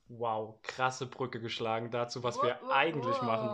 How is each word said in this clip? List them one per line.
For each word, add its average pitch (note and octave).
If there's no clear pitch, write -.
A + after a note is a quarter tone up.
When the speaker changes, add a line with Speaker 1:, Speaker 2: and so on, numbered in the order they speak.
Speaker 1:
Wow, A2+
krasse B2+
Brücke B2
geschlagen A2+
dazu, A#2+
was A#2+
Speaker 2:
Wow, -
Speaker 1:
wir B2
Speaker 2:
wow, B3+
Speaker 1:
eigentlich B3+
Speaker 2:
wow. B3+
Speaker 1:
machen A3